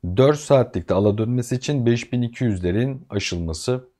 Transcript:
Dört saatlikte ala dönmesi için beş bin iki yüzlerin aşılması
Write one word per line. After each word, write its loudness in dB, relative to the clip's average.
Dört 4
saatlikte 0
ala 4
dönmesi -2
için -2
beş 0
bin 0
iki -4
yüzlerin -2
aşılması -4